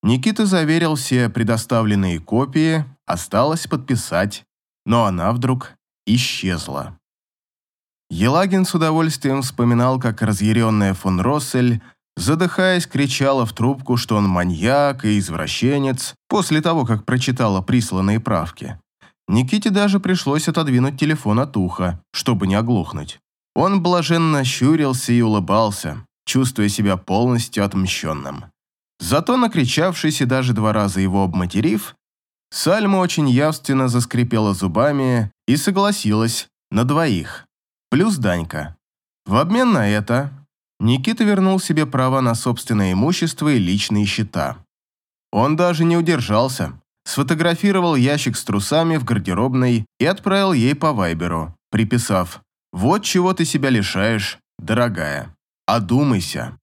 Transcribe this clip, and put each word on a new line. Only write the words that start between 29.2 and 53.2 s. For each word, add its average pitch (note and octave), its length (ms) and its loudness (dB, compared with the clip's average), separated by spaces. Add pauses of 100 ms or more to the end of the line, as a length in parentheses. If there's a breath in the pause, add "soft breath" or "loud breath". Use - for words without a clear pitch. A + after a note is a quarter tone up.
накричавшись D#3+ 840 0
и C3+ 40 2
даже B2+ 280 0
два G#2+ 200 0
раза G2+ 280 0
его F#2+ 220 2
обматерив, F#2+ 720 -2 (560)
Сальма G3 460 2
очень E3 320 2
явственно C3+ 600 2
заскрипела A#2 640 0
зубами A#2+ 800 0 (160)
и C3+ 100 2
согласилась D3 880 0 (240)
на A2+ 140 2
двоих, C#3 600 -2 (440)
плюс G3 260 2
Данька. E2+ 640 -4 (480)
В F#2+ 100 -2
обмен G#3+ 380 2
на A2 160 2
это C3 420 -2 (480)
Никита C3+ 440 0
вернул F#3+ 360 2
себе D#3 260 0
право C3 340 0
на A#2+ 160 2
собственное A2 580 0
имущество D#3 560 0
и C3 100 4
личные G2+ 460 0
счета. F2+ 520 -4 (760)
Он D#3 240 2
даже E3 300 2
не E3+ 120 2
удержался, A#2+ 840 0 (260)
сфотографировал E3+ 880 0
ящик C3+ 400 0
с - 80 -8
трусами D#3 540 0
в B2+ 80 -4
гардеробной A#2 800 0 (140)
и B2+ 60 2
отправил G3 480 0
ей C3 220 2
по D3 160 0
вайберу, E2+ 640 -4 (160)
приписав: G#2 720 -2 (320)
«Вот C#3+ 300 0
чего F#3 300 0